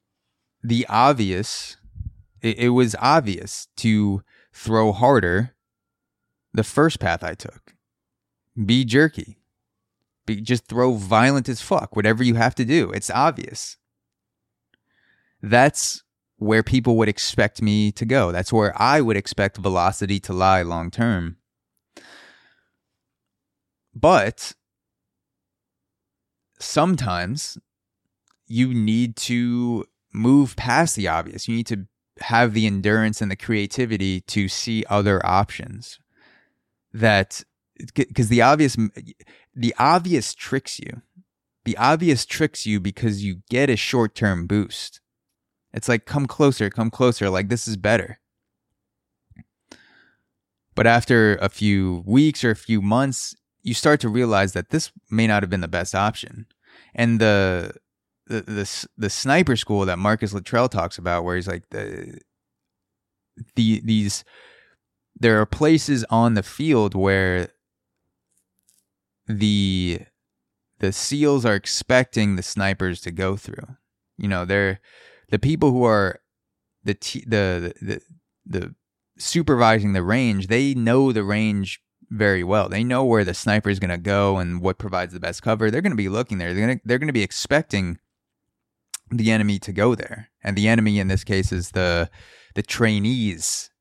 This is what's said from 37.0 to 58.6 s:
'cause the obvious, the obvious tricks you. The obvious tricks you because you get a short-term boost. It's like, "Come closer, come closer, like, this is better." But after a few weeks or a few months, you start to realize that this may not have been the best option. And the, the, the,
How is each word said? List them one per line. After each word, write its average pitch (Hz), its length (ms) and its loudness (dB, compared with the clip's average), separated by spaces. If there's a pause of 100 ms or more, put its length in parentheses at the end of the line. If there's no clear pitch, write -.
'cause 123 340 0
the 117 120 4
obvious, 139 340 4 (800)
the 117 240 -2
obvious 165 540 2
tricks - 460 -8
you. - 240 -16 (600)
The 113 120 -4
obvious 147 480 2
tricks - 400 -4
you 107 160 0
because 101 420 -2
you 95 280 -6
get 135 180 2
a 123 80 2
short-term 104 720 -2
boost. - 560 -4 (720)
It's 117 160 -4
like, 117 160 -2
"Come 143 200 -2
closer, 131 440 0
come 110 200 -2
closer, 120 380 0
like, 95 220 -2
this 120 180 -4
is 110 80 -6
better." 104 420 -2 (2500)
But 113 120 2
after 117 500 4
a 98 140 -2
few 95 560 0
weeks 143 380 2
or 120 60 2
a 107 60 -2
few 110 240 -2
months, 123 540 -4 (280)
you 117 120 -6
start 151 260 4
to 120 80 -4
realize 104 440 2
that - 180 -6
this 160 220 -4 (180)
may 110 160 2
not 104 160 2
have 92 80 -4
been 95 100 -2
the 82 80 -6
best 87 260 -4
option. 107 520 -4 (480)
And 117 260 0
the, 98 540 2 (520)
the, 113 160 -6
the, 104 180 -6